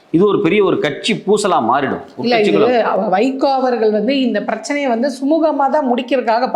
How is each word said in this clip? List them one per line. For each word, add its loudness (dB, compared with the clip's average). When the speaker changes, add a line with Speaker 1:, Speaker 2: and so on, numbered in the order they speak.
Speaker 1:
இது 4
ஒரு 0
பெரிய 2
ஒரு 0
கட்சி -4
பூசலா 2
மாறிடும். 0
Speaker 2:
இல்ல, 0
இது 2
Speaker 1:
உட்கட்சிக்குள்ள 2
Speaker 2:
அவ-, 0
வைகோ 0
அவர்கள் 0
வந்து 0
இந்த 0
பிரச்சனையை -4
வந்து 0
சுமூகமா 0
தான் 0
முடிக்கிறதுக்காக 0